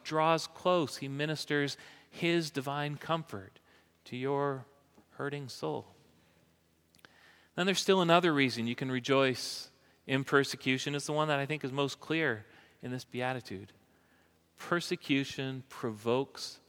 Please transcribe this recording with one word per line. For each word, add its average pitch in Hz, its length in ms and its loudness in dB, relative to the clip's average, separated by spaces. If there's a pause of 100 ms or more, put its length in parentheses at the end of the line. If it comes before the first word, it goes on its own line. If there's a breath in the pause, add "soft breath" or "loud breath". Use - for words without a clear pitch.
draws 156 440 2
close. 180 500 2
He 139 100 -8
ministers 143 680 -2 (320 loud breath)
his 170 400 0
divine 143 480 -4
comfort 120 640 -6 (460 soft breath)
to 127 120 -10
your 139 480 -2 (460)
hurting 139 360 -8
soul. 147 460 -6 (1600 soft breath)
Then 180 140 0
there's 185 120 2
still 190 220 6
another 170 320 8
reason 120 320 2
you 117 100 -2
can 135 140 -4
rejoice 131 800 0 (380 soft breath)
in 135 160 0
persecution. 135 720 0
It's 143 100 -4
the 156 80 -4
one 151 140 2
that 147 100 2
I 139 80 0
think 147 180 -6
is 135 80 -4
most 139 280 -2
clear 147 480 -2 (340 soft breath)
in 123 80 -8
this 127 160 -8
beatitude. 120 680 -6 (840 soft breath)
Persecution 139 1120 -2
provokes 120 1000 -2